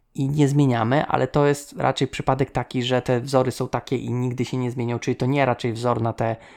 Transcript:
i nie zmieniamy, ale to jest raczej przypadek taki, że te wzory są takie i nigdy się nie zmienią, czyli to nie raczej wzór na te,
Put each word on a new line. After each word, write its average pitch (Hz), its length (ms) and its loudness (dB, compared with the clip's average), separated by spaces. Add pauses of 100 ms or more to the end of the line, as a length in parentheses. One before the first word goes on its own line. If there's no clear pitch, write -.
(160)
i 135 140 -2
nie 147 180 4
zmieniamy, 131 580 2
ale 127 220 0
to 147 180 2
jest 143 280 0
raczej 135 340 0
przypadek 135 440 -2
taki, 123 320 -4
że 123 180 0
te 123 200 0
wzory 131 300 2
są 127 160 -6
takie 123 300 -2
i 120 160 -6
nigdy 123 320 -2
się - 120 -4
nie 123 140 -2
zmienią, 120 280 -2
czyli 127 180 -2
to - 80 0
nie 139 200 2
raczej 123 280 0
wzór 117 280 0
na 113 120 0
te, 113 220 -2 (220)